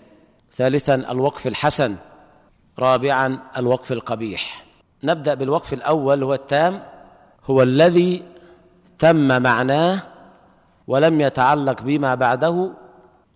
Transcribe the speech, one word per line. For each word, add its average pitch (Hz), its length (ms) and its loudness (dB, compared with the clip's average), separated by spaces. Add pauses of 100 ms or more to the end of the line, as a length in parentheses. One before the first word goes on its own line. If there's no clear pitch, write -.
(520)
ثالثا 135 420 0
الوقف 131 520 -4
الحسن، 127 500 -2 (800)
رابعا 131 600 0 (180)
الوقف 127 360 -2
القبيح. 113 720 -8 (400)
نبدأ 147 300 -2
بالوقف 135 380 -4
الأول 139 500 0
هو 135 120 -2
التام، 165 480 -2 (600)
هو 135 180 2
الذي 175 600 2 (760)
تم 147 440 4
معناه 139 600 2 (840)
ولم 151 340 2
يتعلق 135 600 0
بما 139 320 -2
بعده 156 580 -2 (640)